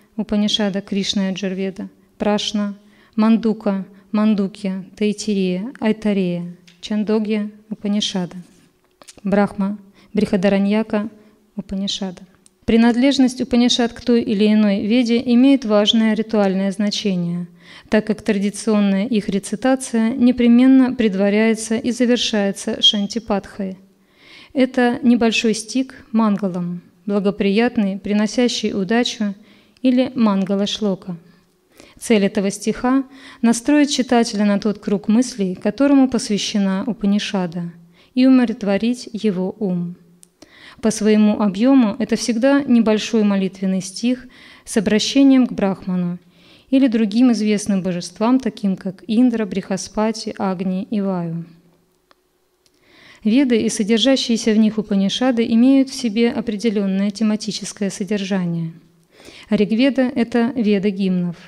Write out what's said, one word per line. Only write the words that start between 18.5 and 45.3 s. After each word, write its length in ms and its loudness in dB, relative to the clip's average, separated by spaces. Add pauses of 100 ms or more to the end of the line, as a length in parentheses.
их 220 -2
рецитация 840 -2
непременно 840 4
предваряется 840 0
и 160 -4
завершается 880 -2
шантипатхой. 960 -4 (760)
Это 500 2
небольшой 500 2
стик 600 -6
мангалом, 680 0 (240)
благоприятный, 920 0
приносящий 760 -2
удачу, 640 -2 (500)
или 300 2
мангала-шлока. 1000 -2 (920)
Цель 180 4
этого 280 0
стиха — 540 -2 (360)
настроить 500 2
читателя 540 0
на 140 2
тот 180 -4
круг 300 -4
мыслей, 480 0
которому 520 2
посвящена 800 -2
Упанишада, 840 -4 (420)
и 140 4
умиротворить 840 0
его 460 -4
ум. 380 -4 (880)
По 80 2
своему 500 2
объёму 560 2
это 180 -2
всегда 460 0
небольшой 640 2
молитвенный 580 -2
стих 460 -6 (380)
с 120 -4
обращением 680 4